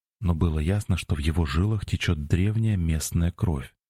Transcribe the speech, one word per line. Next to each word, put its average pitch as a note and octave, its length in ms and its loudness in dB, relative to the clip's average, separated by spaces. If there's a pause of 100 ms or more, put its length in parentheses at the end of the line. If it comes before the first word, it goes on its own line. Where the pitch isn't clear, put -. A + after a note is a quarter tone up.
(200)
но E2+ 140 2
было D#2+ 240 2
ясно, F#2 380 0
что - 180 -2
в D2 40 -2
его D#2+ 280 0
жилах G2 400 0
течёт D2+ 400 -2
древняя G#2+ 500 2
местная E2 560 0
кровь, D2 400 -4 (180)